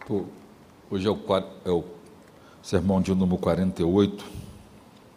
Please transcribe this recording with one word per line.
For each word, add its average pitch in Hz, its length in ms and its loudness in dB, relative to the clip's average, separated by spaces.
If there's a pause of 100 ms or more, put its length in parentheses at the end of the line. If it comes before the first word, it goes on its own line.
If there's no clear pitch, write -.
pô, 98 180 -2 (640)
hoje 98 180 -2
é 107 40 4
o 95 40 2
qua-, 95 320 0 (160)
é 90 60 -6
o 87 140 2 (800)
sermão 95 360 2
de 95 140 2
número 92 260 2
quarenta 90 440 0
e - 20 2
oito, 98 400 2 (920)